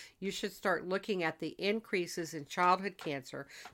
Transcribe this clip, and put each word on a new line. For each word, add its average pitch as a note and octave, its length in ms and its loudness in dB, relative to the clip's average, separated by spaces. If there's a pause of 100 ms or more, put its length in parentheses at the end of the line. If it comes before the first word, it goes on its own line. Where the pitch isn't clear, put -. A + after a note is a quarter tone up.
(220)
you F#3+ 100 0
should G3 220 -4
start F3 340 2
looking F#3+ 340 0
at D#3+ 180 0
the D#3+ 180 -2
increases F3+ 760 0
in D3 120 -8
childhood F#3 520 4
cancer, C#3 480 -4 (280)